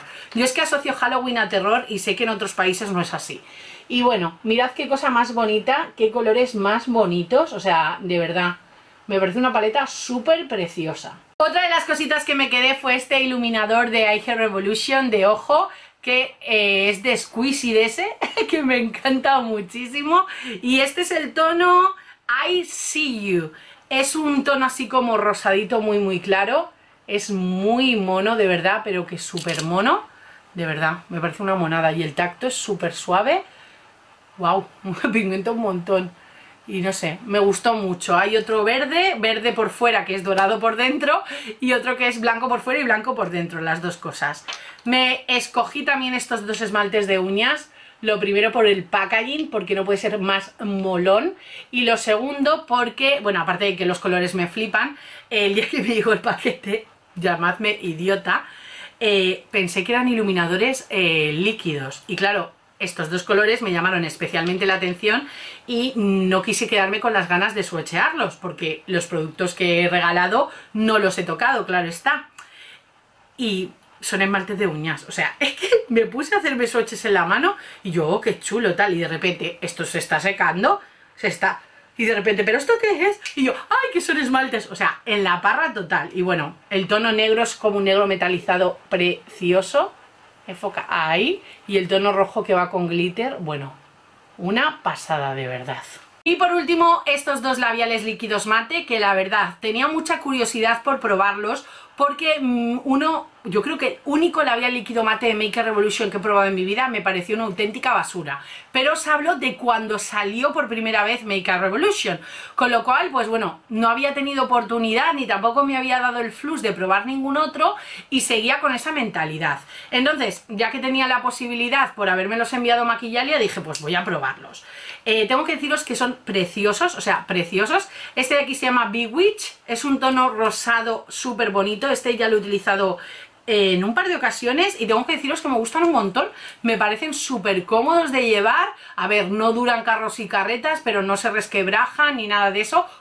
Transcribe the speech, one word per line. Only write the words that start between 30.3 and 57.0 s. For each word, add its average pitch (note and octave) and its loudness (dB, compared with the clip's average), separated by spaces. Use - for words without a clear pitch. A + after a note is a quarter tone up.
De E3+ -4
verdad, D#3+ -2
me F3 -6
parece E3 -4
una F#3+ 0
monada. D#3+ 2
Y E3 -2
el D#3 -4
tacto F3 -4
es B3+ -2
súper F3 -4
suave. A3 2
Guau, F#3+ 2
<laughs> - -20
me F#3+ -4
pigmenta G3 0
un A3+ -2
montón. F#3 0
Y G3 -4
no F#3+ 0
sé, F3 -4
me G#3 0
gustó G3+ 2
mucho. F#3 -2
Hay G3+ 4
otro A3 2
verde, D4 2
verde A3 0
por G#3+ -2
fuera, A3 2
que F#3+ -4
es F#3+ -6
dorado G3 2
por A3 0
dentro, C#4+ 0
y B3+ 2
otro B3 0
que B3 0
es A#3 -2
blanco A#3 0
por A#3+ 0
fuera C4+ -2
y C#4+ 0
blanco A3 0
por G3 -2
dentro, E3+ -6
las E3 -2
dos F3 -6
cosas. D3 -8
Me B3+ 0
escogí B3 -2
también C4 0
estos A#3 -4
dos G#3 -4
esmaltes G#3 0
de F#3+ 2
uñas. A3 0
Lo G#3+ 0
primero G#3 2
por A3+ 4
el G3 4
packaging, A3+ -2
porque G3+ -2
no G3 -2
puede G3 0
ser G#3+ -2
más G3 -2
molón. G3 2
Y B3 0
lo A3+ 4
segundo C#4 0
porque, B3 0
bueno, G3 0
aparte F3+ 0
de F#3+ 0
que F3+ -2
los F3+ 0
colores F3+ 0
me F3+ 0
flipan, A3 -2
el G3+ 2
día G#3+ 0
que C#4+ -2
me G3 -2
llegó A3 2
el G3 0
paquete, - -4